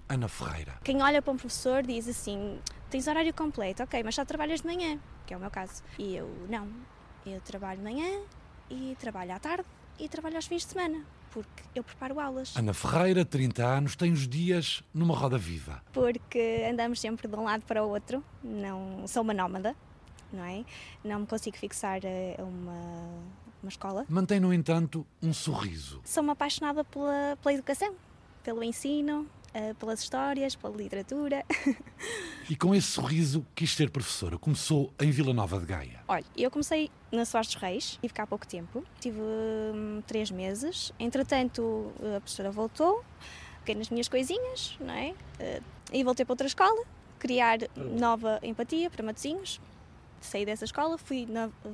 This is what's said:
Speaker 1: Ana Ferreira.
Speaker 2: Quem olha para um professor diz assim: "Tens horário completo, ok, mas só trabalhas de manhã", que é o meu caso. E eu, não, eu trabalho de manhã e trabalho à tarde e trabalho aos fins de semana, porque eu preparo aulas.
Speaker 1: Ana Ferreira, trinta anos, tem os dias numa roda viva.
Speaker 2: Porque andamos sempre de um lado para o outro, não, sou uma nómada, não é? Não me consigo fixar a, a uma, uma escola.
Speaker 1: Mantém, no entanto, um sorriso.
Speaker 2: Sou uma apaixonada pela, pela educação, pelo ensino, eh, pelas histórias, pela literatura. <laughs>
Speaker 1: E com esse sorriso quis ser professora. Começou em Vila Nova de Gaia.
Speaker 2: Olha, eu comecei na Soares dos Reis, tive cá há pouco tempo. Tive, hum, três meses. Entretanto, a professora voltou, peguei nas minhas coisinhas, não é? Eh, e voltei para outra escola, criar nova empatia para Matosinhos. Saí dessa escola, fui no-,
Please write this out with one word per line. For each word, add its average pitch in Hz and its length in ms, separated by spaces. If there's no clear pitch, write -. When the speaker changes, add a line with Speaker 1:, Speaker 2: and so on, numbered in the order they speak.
Speaker 1:
Ana 123 200
Ferreira. 78 560
Speaker 2:
Quem 269 180
olha 285 180
para 285 120
um 262 40
professor 254 460
diz 233 240
assim: 202 500
"Tens 262 200
horário 320 260
completo, 240 480
ok, 254 220
mas 220 100
só 277 100
trabalhas 302 360
de - 80
manhã", 330 280
que - 80
é - 20
o 180 40
meu 190 100
caso. - 320
E 196 160
eu, 160 160
não, 208 200
eu 190 140
trabalho 190 380
de 196 60
manhã 320 360
e 262 300
trabalho 185 320
à 190 80
tarde 359 260
e 302 100
trabalho 320 280
aos 320 100
fins 349 180
de - 40
semana, 320 360
porque - 320
eu 247 80
preparo 269 380
aulas. 262 340
Speaker 1:
Ana 110 180
Ferreira, 175 520
trinta 127 420
anos, 135 300
tem 175 160
os 139 160
dias 170 560
numa 165 220
roda 131 200
viva. 82 460
Speaker 2:
Porque 233 800
andamos 233 300
sempre 226 260
de 208 80
um 214 80
lado 220 220
para 220 200
o 214 40
outro, 208 340
não, 190 640
sou 226 160
uma 220 100
nómada, 190 400
não 185 120
é? 185 200
Não 208 180
me 208 60
consigo 220 300
fixar 196 480
a, 185 360
a 190 40
uma, 175 640
uma 190 80
escola. 196 380
Speaker 1:
Mantém, 190 300
no 185 140
entanto, 165 540
um 165 100
sorriso. 82 720
Speaker 2:
Sou - 180
uma 294 120
apaixonada 294 500
pela, 285 580
pela 285 120
educação, 277 400
pelo 233 180
ensino, 294 640
eh, 214 200
pelas 220 260
histórias, 269 540
pela 208 220
literatura. 269 720
<laughs> - 400
Speaker 1:
E 151 60
com 180 180
esse 196 120
sorriso 143 680
quis - 200
ser 151 160
professora. 87 480
Começou 143 600
em 147 120
Vila 131 240
Nova 98 260
de 85 60
Gaia. 78 420
Speaker 2:
Olha, 185 160
eu 247 160
comecei 302 400
na 233 140
Soares 226 260
dos - 40
Reis, - 440
tive - 140
cá 220 80
há 214 40
pouco 208 200
tempo. 175 360
Tive, 214 220
hum, 220 840
três 214 240
meses. 196 680
Entretanto, 240 920
a 202 40
professora 196 300
voltou, 302 540
peguei 220 140
nas 214 160
minhas 240 180
coisinhas, 415 720
não 175 140
é? 262 200
Eh, - 220
e 269 100
voltei 254 220
para 254 80
outra 262 140
escola, 427 400
criar 240 400
nova 226 640
empatia 240 460
para 240 160
Matosinhos. 294 560
Saí 202 280
dessa 214 180
escola, 311 320
fui 262 300
no-, 226 260